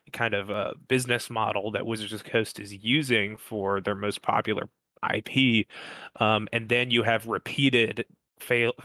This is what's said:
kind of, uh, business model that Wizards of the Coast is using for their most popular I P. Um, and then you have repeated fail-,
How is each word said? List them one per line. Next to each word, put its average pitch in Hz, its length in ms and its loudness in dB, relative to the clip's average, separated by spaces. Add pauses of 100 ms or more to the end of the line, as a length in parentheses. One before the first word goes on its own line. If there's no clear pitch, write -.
(120)
kind 113 220 -2
of, 101 160 -2
uh, 101 220 -2 (160)
business 123 420 0
model 107 400 0
that 104 160 -4
Wizards 110 260 -4
of 107 120 -8
the - 60 -16
Coast 113 300 0
is 101 140 -12
using 110 640 0
for 98 420 -2
their 101 140 -2
most 101 280 -4
popular 107 460 0 (340)
I - 200 -2
P. 120 440 4 (540)
Um, 107 320 2
and 113 160 -4
then 123 220 2
you 117 140 4
have 113 220 2
repeated 117 800 2 (340)
fail-, 120 360 0 (100)